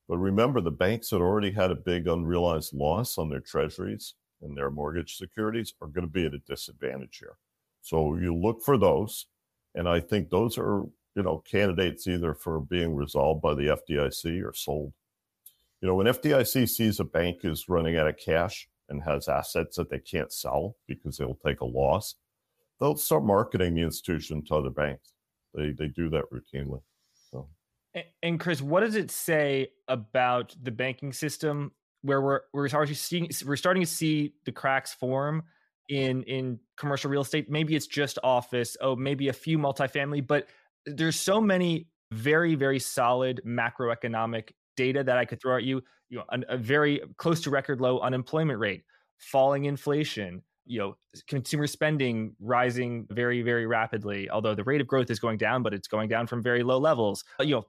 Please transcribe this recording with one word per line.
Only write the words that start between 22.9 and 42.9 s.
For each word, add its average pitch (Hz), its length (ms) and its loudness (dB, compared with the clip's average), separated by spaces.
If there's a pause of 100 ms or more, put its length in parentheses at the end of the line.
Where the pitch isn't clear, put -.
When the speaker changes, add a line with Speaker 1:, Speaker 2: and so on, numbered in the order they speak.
Speaker 1:
start 151 260 2
marketing 95 520 4
the 82 80 2
institution 78 600 -4
to 78 100 0
other 69 140 2
banks. 69 440 -4 (400)
They, 76 180 -2
they 78 160 -4
do 82 220 -4
that 78 220 0
routinely. 67 500 -8 (500)
So. 67 160 -14 (460)
Speaker 2:
And, 170 120 -10 (180)
and 170 160 -2
Chris, 165 220 -2
what 151 200 2
does 220 140 0
it 185 160 -2
say 143 580 0 (180)
about 123 720 0
the 123 100 -6
banking 127 420 -4
system 147 580 -4 (300)
where 139 200 2
we're, 139 200 2 (120)
we're 143 160 0
already 147 260 2
seeing, 170 340 -2 (160)
we're 139 100 0
starting 185 280 2
to 165 60 0
see 151 440 0 (120)
the 127 60 -4
cracks 135 420 0
form 143 500 -2 (460)
in, 131 340 0
in 127 360 -4 (160)
commercial 139 360 -2
real 143 100 2
estate? 147 280 -2
Maybe 156 260 2
it's 143 120 -2
just 143 360 -2
office, 123 580 0
oh, 131 140 2
maybe 135 320 -2
a 131 60 0
few 160 240 0
multifamily, 143 680 0
but 139 220 0 (380)
there's 160 340 0
so 208 200 4
many 180 480 2 (240)
very, 151 440 4
very 135 240 2
solid 127 640 2